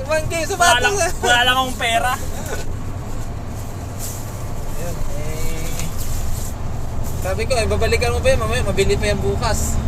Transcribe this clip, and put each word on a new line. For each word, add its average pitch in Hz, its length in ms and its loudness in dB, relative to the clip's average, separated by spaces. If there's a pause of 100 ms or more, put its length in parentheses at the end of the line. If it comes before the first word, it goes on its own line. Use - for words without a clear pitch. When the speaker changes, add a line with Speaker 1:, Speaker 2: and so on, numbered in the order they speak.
Speaker 1:
one 311 220 0
K - 100 -4
Speaker 2:
Wala 320 140 -2
Speaker 1:
sapatos, 349 340 4
Speaker 2:
lang, 403 140 2
Speaker 1:
ah. 339 120 2 (140)
Speaker 2:
wala 240 160 4
lang 254 160 4
akong 262 220 -2
pera. 240 340 0 (2500)
Speaker 1:
Ayun, - 280 -2 (200)
eh. - 680 0 (1400)
Sabi 190 240 0
ko, 247 100 0
"Ay, 220 120 2
babalikan 214 460 2
mo 240 80 0
pa - 80 2
yan, - 120 6
mamaya 240 220 0
mabili 196 320 2
pa 208 140 0
yan 202 120 0
bukas." - 680 0